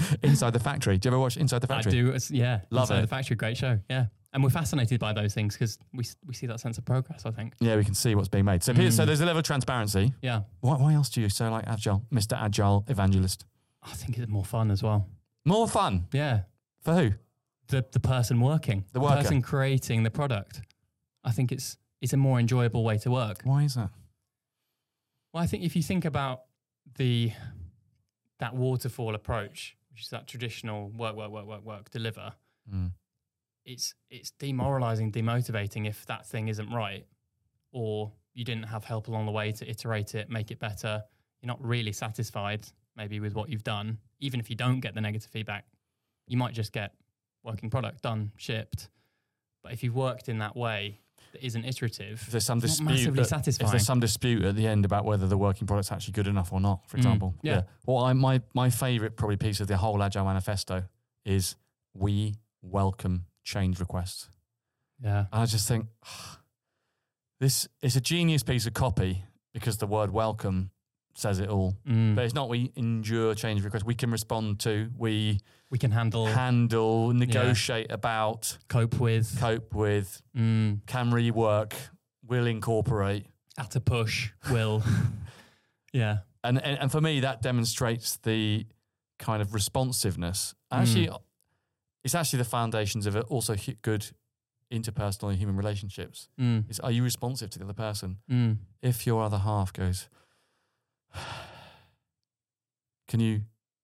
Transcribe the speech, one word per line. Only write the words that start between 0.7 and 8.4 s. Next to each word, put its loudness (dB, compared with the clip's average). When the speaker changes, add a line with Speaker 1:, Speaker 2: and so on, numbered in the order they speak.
Speaker 2:
Do 2
you 4
ever 4
watch 0
Inside 2
the -2
Speaker 1:
I 0
Speaker 2:
Factory? 2
Speaker 1:
do, 6
it's, -4
yeah. 2
Speaker 2:
Love 2
Speaker 1:
Inside 4
Speaker 2:
it. 4
Speaker 1:
the 2
Factory, -2
great -2
show, 2
yeah. 0
And 2
we're 6
fascinated 2
by -2
those 0
things -2
'cause -2
we -4
s-, -12
we -10
see -8
that -8
sense -6
of -8
progress, -2
I -4
think. -8
Speaker 2:
Yeah, 4
we 6
can 2
see 2
what's 2
being 4